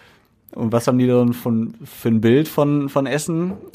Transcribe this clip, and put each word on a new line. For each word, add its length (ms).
Und 180
was 140
haben 140
die 80
dann 260
von, 400
für 260
ein 120
Bild 260
von, 400
von 200
Essen? 460